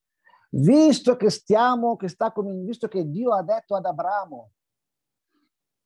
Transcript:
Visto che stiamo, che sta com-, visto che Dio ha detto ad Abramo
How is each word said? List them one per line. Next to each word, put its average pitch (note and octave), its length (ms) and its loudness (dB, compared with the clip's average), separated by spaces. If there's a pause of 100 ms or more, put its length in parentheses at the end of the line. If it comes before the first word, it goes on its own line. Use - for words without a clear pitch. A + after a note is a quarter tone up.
(520)
Visto B3 640 4
che G#3+ 140 0
stiamo, A#3 640 0
che F#3+ 120 -8
sta C#3 240 -4
com-, F#3+ 340 -8
visto A3 220 -8
che F3+ 220 -4
Dio A3+ 240 -4
ha F#3+ 100 0
detto G#3 320 -4
ad F#3 100 -4
Abramo E3+ 640 -6 (1300)